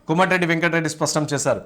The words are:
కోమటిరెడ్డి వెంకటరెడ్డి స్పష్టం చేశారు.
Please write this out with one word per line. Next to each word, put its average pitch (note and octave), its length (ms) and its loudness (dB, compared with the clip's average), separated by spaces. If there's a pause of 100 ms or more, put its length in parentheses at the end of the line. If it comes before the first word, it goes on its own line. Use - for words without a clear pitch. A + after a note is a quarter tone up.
కోమటిరెడ్డి F3+ 400 2
వెంకటరెడ్డి E3 420 0
స్పష్టం D3+ 440 -2
చేశారు. C3 320 0